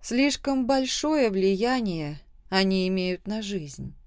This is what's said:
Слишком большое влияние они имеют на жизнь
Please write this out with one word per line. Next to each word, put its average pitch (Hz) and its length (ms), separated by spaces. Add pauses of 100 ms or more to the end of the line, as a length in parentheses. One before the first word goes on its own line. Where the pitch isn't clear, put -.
Слишком 269 640
большое 269 640
влияние 190 880 (300)
они 190 380
имеют 185 400
на 214 140
жизнь 151 540 (120)